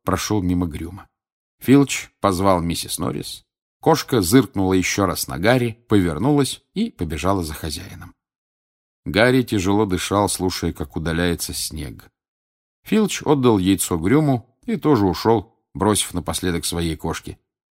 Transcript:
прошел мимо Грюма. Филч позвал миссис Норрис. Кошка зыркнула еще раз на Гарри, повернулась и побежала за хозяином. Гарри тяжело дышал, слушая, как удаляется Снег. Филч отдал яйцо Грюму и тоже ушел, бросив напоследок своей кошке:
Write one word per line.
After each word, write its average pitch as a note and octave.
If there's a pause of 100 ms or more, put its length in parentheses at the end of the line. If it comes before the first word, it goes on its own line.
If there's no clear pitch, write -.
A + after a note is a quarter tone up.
прошел G2
мимо F2+
Грюма. E2+ (540)
Филч - (120)
позвал F#2+
миссис E2
Норрис. - (380)
Кошка D3+
зыркнула F#2+
еще F#2+
раз D#2+
на C2
Гарри, A#2
повернулась G#2+ (100)
и A3+
побежала F2
за D#2
хозяином. E2+ (880)
Гарри B2
тяжело G#2
дышал, F#2+
слушая, F2
как -
удаляется E2+
Снег. - (760)
Филч G#3+
отдал B2+
яйцо F#2
Грюму B2+ (100)
и A#3
тоже C#3+
ушел, G#2 (140)
бросив G2
напоследок E2+
своей E2+
кошке: - (360)